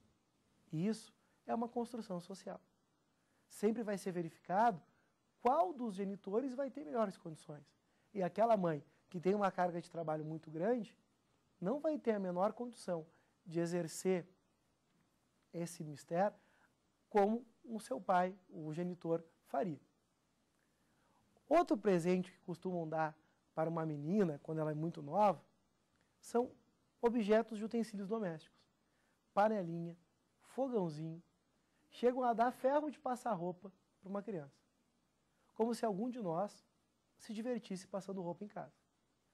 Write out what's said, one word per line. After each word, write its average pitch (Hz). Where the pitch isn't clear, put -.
E 160
isso 220
é 240
uma 233
construção 226
social. 185
Sempre 220
vai 202
ser 185
verificado 175
qual 320
dos 233
genitores 202
vai 269
ter 294
melhores 226
condições. 151
E -
aquela 214
mãe 165
que 180
tem 185
uma 202
carga 175
de -
trabalho 156
muito 156
grande, 196
não 226
vai 302
ter 226
a 208
menor 190
condição 190
de 165
exercer 170
esse 170
mistério 170
como 214
o 226
seu 262
pai, 185
o 156
genitor, 170
faria. 190
Outro 330
presente 185
que -
costumam 175
dar 156
para 160
uma 165
menina, 156
quando 156
ela 156
é -
muito 160
nova, 165
são -
objetos 226
de 202
utensílios 220
domésticos. 190
Panelinha, 170
fogãozinho, 170
chegam 247
a 240
dar 233
ferro 294
de -
passar 240
roupa 180
para 190
uma 202
criança. 165
Como 226
se 226
algum 214
de 240
nós 180
se -
divertisse 214
passando 190
roupa 175
em 208
casa. 156